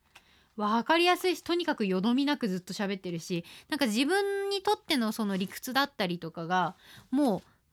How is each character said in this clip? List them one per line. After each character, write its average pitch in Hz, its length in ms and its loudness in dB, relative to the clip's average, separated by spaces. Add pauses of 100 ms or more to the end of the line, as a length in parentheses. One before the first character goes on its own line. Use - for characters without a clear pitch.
(560)
わ 214 280 0
か 320 140 4
り 339 60 4
や 359 140 6
す 359 100 -2
い 339 80 2
し、 - 60 -14
と 339 120 -2
に 349 120 0
か 294 100 0
く 220 100 0
よ 185 160 2
ど 233 120 2
み 277 120 2
な 294 120 0
く 233 100 -2
ず 185 100 -2
っ - 40 -4
と 180 120 -14
喋 196 240 -4
っ - 40 -14
て 180 100 -8
る 165 80 -6
し、 170 240 -4 (260)
な 311 60 -4
ん - 40 -4
か 285 80 2
自 220 180 2
分 392 440 0
に 392 120 -2
と 415 120 2
っ 427 80 -2
て 330 160 -2
の 226 140 0
そ 220 140 -4
の 196 120 -2
理 185 100 -2
屈 - 260 -10
だ 269 100 2
っ 277 120 -4
た 196 120 -2
り 175 100 -4
と 165 140 -10
か 165 160 -8
が、 180 280 0 (360)
も 254 320 2 (300)